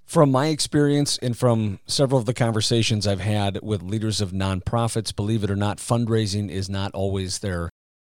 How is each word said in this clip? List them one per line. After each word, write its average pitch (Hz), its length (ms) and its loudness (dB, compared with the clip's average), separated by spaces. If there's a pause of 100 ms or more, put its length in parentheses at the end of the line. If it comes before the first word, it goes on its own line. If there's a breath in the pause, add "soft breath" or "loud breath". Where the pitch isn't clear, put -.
From 151 240 4
my 131 160 2
experience 147 720 2
and 120 180 -2
from 110 480 2
several 135 340 2
of 110 60 -2
the 120 80 -2
conversations 110 720 2
I've 98 140 0
had 101 400 0
with 104 220 -4
leaders 104 400 -2
of 92 100 -4
nonprofits, 98 800 -2
believe 107 300 -2
it 98 60 0
or 98 60 0
not, 101 200 0
fundraising 110 720 0
is 95 220 -6
not 98 240 -4
always 95 460 -4
their 87 280 -4 (380)